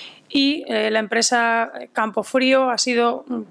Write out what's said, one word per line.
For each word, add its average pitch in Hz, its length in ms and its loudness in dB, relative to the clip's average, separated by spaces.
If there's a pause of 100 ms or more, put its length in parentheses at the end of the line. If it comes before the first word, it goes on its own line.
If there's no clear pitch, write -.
(340)
Y, 277 320 0
eh, 214 240 0
la 220 100 2
empresa 226 680 0 (220)
Campofrío 254 760 2
ha 226 80 -2
sido, 240 500 0
mm, 240 220 -6